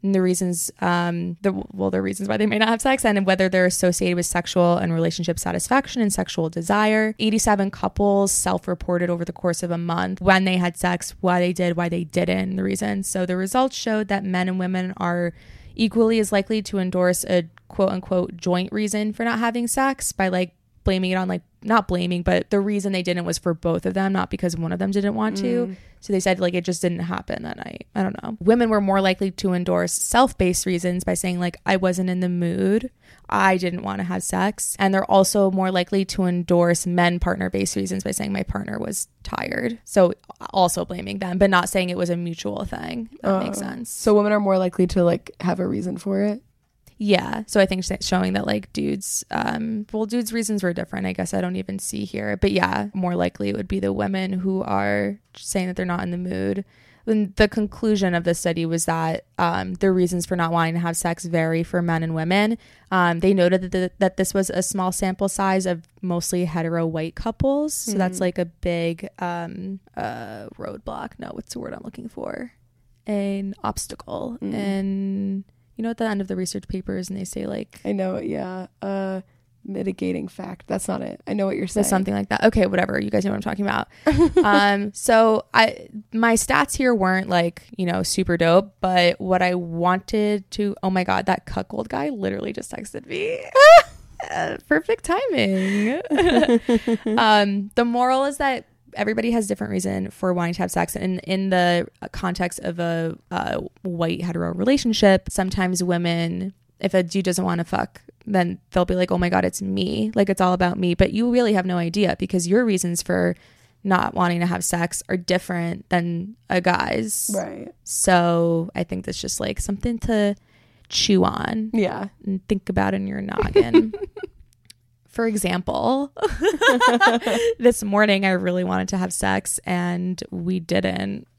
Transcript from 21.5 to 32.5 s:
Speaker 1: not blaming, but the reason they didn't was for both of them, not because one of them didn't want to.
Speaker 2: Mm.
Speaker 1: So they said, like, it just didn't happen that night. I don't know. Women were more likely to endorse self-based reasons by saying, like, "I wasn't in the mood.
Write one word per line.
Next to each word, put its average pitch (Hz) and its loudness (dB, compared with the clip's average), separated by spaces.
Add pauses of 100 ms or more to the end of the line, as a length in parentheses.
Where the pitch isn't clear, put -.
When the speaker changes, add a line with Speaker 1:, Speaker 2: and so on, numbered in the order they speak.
Speaker 1:
not 214 2
blaming, 175 0
but 180 2
the 202 4
reason 202 -2
they 185 -2
didn't 175 -2
was 165 -4
for 170 -2
both 170 -2
of 185 -2
them, 190 0
not 185 -2
because 175 -2
one 165 -4
of 180 -4
them 196 0
didn't 202 0
want 214 -2
to. 196 0
Speaker 2:
Mm. 190 -10 (240)
Speaker 1:
So - -6
they 190 2
said, 185 2
like, 180 0
it 175 -2
just 180 -2
didn't 175 0
happen - -6
that - -10
night. - -14
I 208 0
don't 190 -2
know. 220 -8
Women 226 6
were 214 4
more 196 2
likely 190 2
to 185 -2
endorse 175 0
self-based 240 2
reasons 180 -2
by 180 0
saying, 180 -4
like, 175 -4
"I 190 2
wasn't 185 0
in 180 0
the 180 0
mood. 190 0 (400)